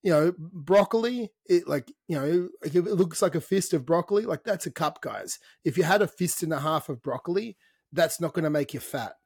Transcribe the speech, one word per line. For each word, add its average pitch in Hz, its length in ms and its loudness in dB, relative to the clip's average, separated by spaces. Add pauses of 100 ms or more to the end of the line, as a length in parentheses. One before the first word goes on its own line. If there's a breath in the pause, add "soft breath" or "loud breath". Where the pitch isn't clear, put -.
You 185 100 2
know, 156 260 4
broccoli, 196 920 0 (140)
it, 175 200 4
like, - 240 -4 (160)
you 165 100 -4
know, 170 320 0 (140)
if 147 140 -6
it 175 80 4
looks 185 360 0
like 175 140 2
a 160 60 0
fist - 340 -2
of 139 100 0
broccoli, 175 420 2
like, - 180 -4
that's 196 200 -4
a 170 60 -6
cup, - 300 -4
guys. 104 400 -10 (240 soft breath)
If 156 120 0
you 180 60 2
had 196 200 4
a 185 40 4
fist - 380 -2
and 160 80 -2
a 143 80 -2
half 156 280 0
of 127 140 -8
broccoli, 175 540 -4 (360)
that's - 280 0
not 165 120 -2
gonna 156 180 0
make 147 240 0
you - 60 -6
fat. 117 340 -8 (120)